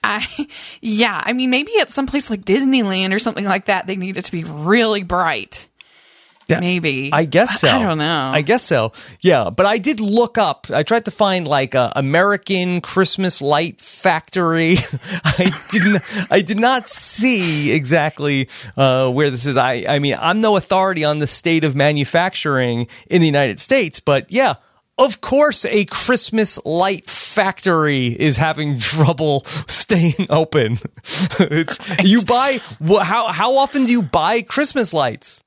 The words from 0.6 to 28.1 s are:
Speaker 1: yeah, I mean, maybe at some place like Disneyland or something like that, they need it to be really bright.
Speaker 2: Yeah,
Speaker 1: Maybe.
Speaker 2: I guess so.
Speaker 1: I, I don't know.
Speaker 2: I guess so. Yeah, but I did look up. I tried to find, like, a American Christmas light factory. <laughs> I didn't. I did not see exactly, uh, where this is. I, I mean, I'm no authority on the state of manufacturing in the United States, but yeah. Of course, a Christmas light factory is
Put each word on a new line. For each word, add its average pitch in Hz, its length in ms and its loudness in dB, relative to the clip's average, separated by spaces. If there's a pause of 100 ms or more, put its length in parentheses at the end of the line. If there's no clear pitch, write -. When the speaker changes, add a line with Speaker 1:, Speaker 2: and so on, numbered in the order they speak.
Speaker 1:
yeah, 214 460 -2
I 226 80 -2
mean, 254 160 -2
maybe 294 320 -2
at - 80 -2
some 277 180 -2
place 277 220 -2
like 202 160 -6
Disneyland 196 680 2
or 208 60 0
something 214 240 -4
like 190 220 -2
that, 185 200 0
they 190 120 -6
need 185 180 -6
it 180 100 -8
to - 60 -10
be 165 140 -6
really 196 580 0
bright. 170 640 -4 (800)
Speaker 2:
Yeah, 160 120 0
Speaker 1:
Maybe. 165 540 -2
Speaker 2:
I 151 100 2
guess 170 380 2
so. - 80 4
Speaker 1:
I, - 80 4
I 247 40 0
don't 170 160 0
know. 147 360 -2
Speaker 2:
I 151 80 -6
guess 208 220 0
so. 113 280 0 (300)
Yeah, 127 300 4
but 185 140 2
I 214 120 2
did 226 240 -2
look 226 360 2
up. 180 320 0
I 147 140 0
tried 226 220 0
to 202 60 -6
find, 185 360 0
like, 135 280 0
a 123 200 2
American 180 840 0
Christmas 185 600 -2
light 151 380 0
factory. 165 960 0 (260)
<laughs> 185 220 -8
I 180 300 2 (180)
didn't. 202 320 2 (260)
I 196 120 4
did 196 180 -4
not 247 300 0
see 170 840 0
exactly, 147 800 0 (260)
uh, 131 360 2
where 143 180 2
this 127 160 -6
is. 139 100 -2
I, 123 320 0
I 143 120 0
mean, 143 200 0
I'm 202 220 0
no 214 160 4
authority 185 480 0
on 151 140 0
the 147 80 -2
state 165 360 0
of 147 100 0
manufacturing 139 1120 0 (220)
in 175 120 4
the 160 60 6
United 139 340 0
States, 240 400 0
but 139 300 0
yeah. 214 240 0 (420)
Of 262 240 2
course, 294 440 2
a 208 200 0
Christmas - 800 -2
light 175 440 0
factory 160 1000 0
is 131 280 0